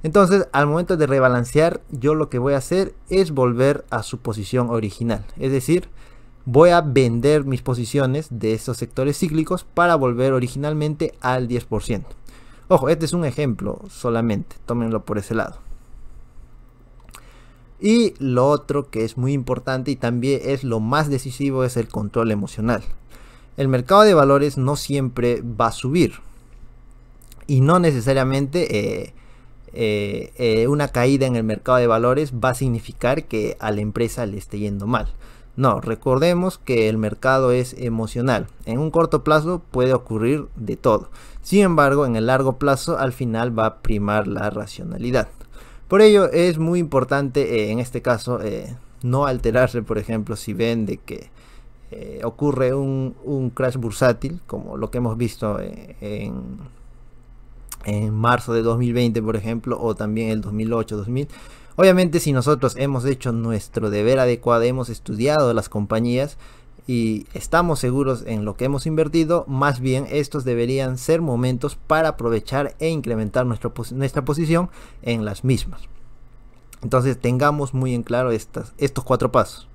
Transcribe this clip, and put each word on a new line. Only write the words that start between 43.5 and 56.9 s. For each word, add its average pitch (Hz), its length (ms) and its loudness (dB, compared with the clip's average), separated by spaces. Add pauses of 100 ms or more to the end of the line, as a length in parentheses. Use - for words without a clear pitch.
va 110 80 2
a 110 160 -2
primar 104 460 0
la 104 220 -4
racionalidad. 107 800 -4 (600)
Por 202 140 6
ello 202 280 8
es 170 280 2
muy 170 200 0
importante, 135 840 0
eh, 107 100 -2
en 117 80 -2
este 123 220 -6
caso, 123 400 -2
eh, 110 340 -8 (260)
no 131 240 0
alterarse, 123 560 2
por 107 160 -4
ejemplo, 110 380 -4
si - 160 -8
ven 113 340 0
de - 120 -6
que, - 320 -14 (600)
eh, - 340 -14
ocurre 131 500 0
un, 135 500 -2
un 135 240 -2
crash 127 280 -2
bursátil, 127 680 0
como - 300 -10
lo 110 140 -6
que 123 80 -6
hemos 113 180 -2
visto, 113 440 -4
eh, - 400 -14
en, 104 580 -10 (1300)